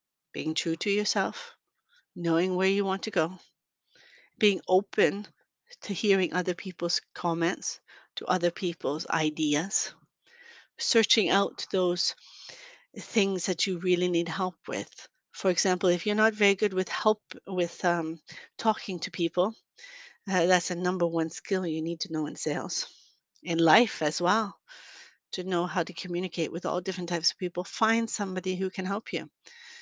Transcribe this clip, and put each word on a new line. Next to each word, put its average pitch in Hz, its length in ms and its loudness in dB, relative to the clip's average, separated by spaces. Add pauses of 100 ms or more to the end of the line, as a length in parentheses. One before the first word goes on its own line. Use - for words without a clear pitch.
(320)
being 147 220 -4
true 165 220 -2
to 202 140 -2
yourself, 202 640 -2 (580)
knowing 175 400 2
where 190 140 2
you 196 160 2
want 190 200 -2
to 214 60 -6
go, 170 220 2 (1080)
being 202 300 4
open 196 580 4 (560)
to 208 100 -6
hearing 190 400 2
other 180 220 0
people's - 460 -4 (140)
comments, 170 640 -2 (360)
to - 100 -12
other 175 240 2
people's 160 580 -4
ideas, 156 840 0 (840)
searching 208 520 2
out - 420 2
those 180 420 0 (800)
things 196 500 0
that 180 200 -2
you 185 120 -2
really 180 300 2
need 170 200 0
help 180 280 -4 (120)
with. - 400 -8 (240)
For - 180 0
example, 180 380 2
if 175 180 2
you're 208 100 0
not 214 180 4
very 202 200 4
good 196 180 0
with 185 160 -2
help - 320 2 (260)
with, 180 380 -2
um, 170 360 0 (360)
talking 208 440 -2
to 180 100 -8
people, 180 440 0 (760)
uh, 180 160 2
that's 180 240 4
a 175 40 -4
number 180 320 0
one 165 240 0
skill 185 360 -4
you 156 160 -2
need 165 180 -4
to 160 120 -8
know 156 140 -2
in - 100 -8
sales, - 500 -4 (560)
in 170 160 -2
life 165 440 6
as 156 180 0
well, 202 380 0 (760)
to 180 120 -6
know 180 220 0
how 170 160 0
to 165 100 -6
communicate 175 580 -4
with - 160 -6
all 175 140 0
different 180 280 -4
types 170 220 0
of - 80 -6
people. 180 260 -4
Find 226 440 2
somebody 185 480 -4
who 185 140 0
can - 140 -6
help 196 280 -4
you. 160 180 -4 (520)